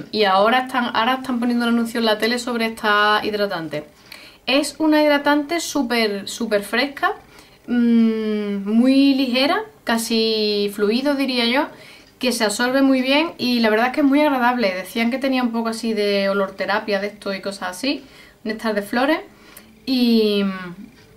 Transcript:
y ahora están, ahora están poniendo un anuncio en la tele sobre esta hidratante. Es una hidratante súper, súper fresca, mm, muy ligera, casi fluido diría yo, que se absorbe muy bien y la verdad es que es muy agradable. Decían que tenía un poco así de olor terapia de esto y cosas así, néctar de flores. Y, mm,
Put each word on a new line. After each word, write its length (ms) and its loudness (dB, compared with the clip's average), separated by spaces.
y 140 0
ahora 360 4
están, 340 -4
ahora 200 0
están 240 -4
poniendo 280 0
un 80 2
anuncio 260 -2
en 60 0
la 120 2
tele 200 0
sobre 280 -4
esta 560 2
hidratante. 640 -4
Es 320 0
una 240 4
hidratante 580 2
súper, 680 -2
súper 340 -2
fresca, 500 -2
mm, 1000 2
muy 460 4
ligera, 460 0
casi 920 0
fluido 400 0
diría 300 0
yo, 220 0
que 140 0
se 120 -2
absorbe 380 0
muy 200 4
bien 360 0
y 220 0
la 100 4
verdad 180 2
es 40 -6
que 80 -2
es 60 4
muy 140 4
agradable. 540 2
Decían 360 -4
que 80 -4
tenía 240 -2
un 100 0
poco 160 -4
así 240 -4
de 360 0
olor 240 0
terapia 460 -2
de 100 -4
esto 260 -8
y 60 -8
cosas 300 -8
así, 340 -4
néctar 320 -4
de 80 -2
flores. 380 0
Y, 540 2
mm, 300 -6